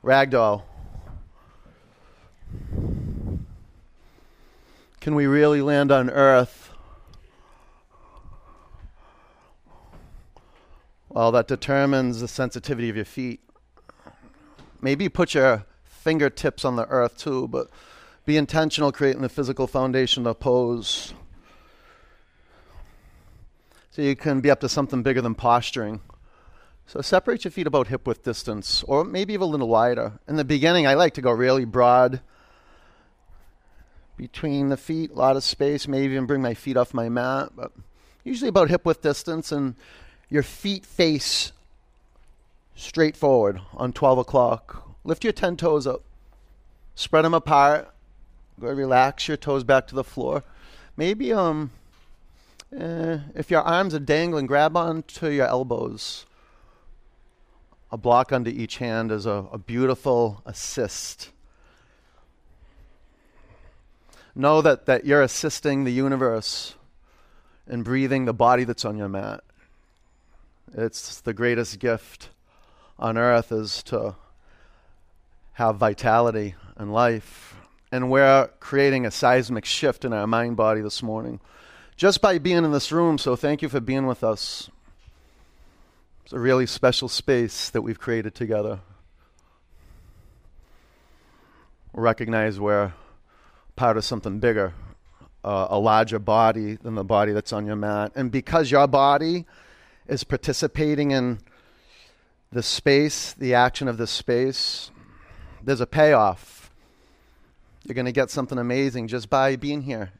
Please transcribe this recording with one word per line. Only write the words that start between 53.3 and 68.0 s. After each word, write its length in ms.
if 160
your 120
arms 320
are 40
dangling, 480
grab 300
onto 520
your 180
elbows. 800
A 60
block 340
under 200
each 260
hand 340
is 140
a, 260
a 80
beautiful 840
assist. 840
Know 260
that, 240
that 220
you're 160
assisting 600
the 80
universe 800
in 160
breathing 440